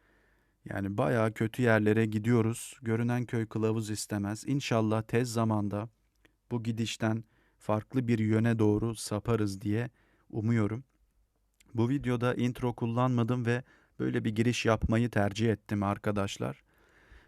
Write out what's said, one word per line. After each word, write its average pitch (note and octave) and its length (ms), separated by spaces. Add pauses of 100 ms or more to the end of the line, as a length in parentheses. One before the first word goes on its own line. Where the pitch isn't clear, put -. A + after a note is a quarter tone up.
(640)
Yani G2+ 340
bayağı A#2+ 340
kötü A2+ 300
yerlere A2 440
gidiyoruz. A2 760
Görünen A#2+ 420
köy A2+ 220
kılavuz A2 440
istemez. G#2 560
İnşallah A2 560
tez A#2+ 300
zamanda G#2+ 560 (640)
bu A#2+ 120
gidişten A2+ 600 (340)
farklı A2+ 500
bir A#2 100
yöne A2 400
doğru G#2+ 360
saparız G#2 640
diye G#2+ 300 (400)
umuyorum. A2+ 540 (880)
Bu A#2 140
videoda B2 460
intro A#2+ 400
kullanmadım A#2+ 720
ve A#2+ 160 (360)
böyle B2+ 260
bir A#2 60
giriş A2+ 360
yapmayı A2+ 440
tercih G#2 420
ettim G#2 300
arkadaşlar. G2+ 800 (640)